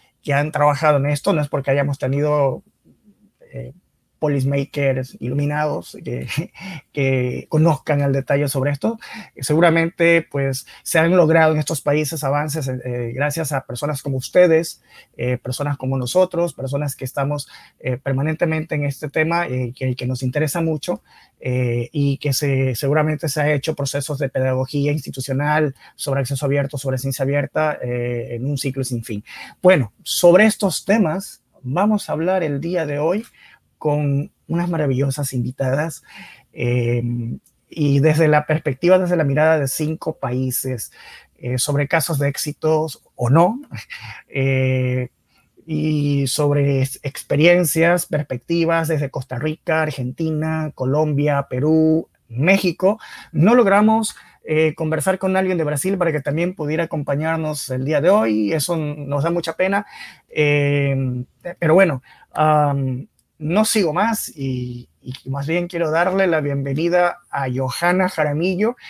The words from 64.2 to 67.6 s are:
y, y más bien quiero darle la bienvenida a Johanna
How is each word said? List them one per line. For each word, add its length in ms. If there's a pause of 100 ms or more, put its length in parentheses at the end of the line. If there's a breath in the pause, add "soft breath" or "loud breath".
y, 540 (100)
y 140 (160)
más 160
bien 200
quiero 240
darle 360
la 160
bienvenida 760 (100)
a 200
Johanna 600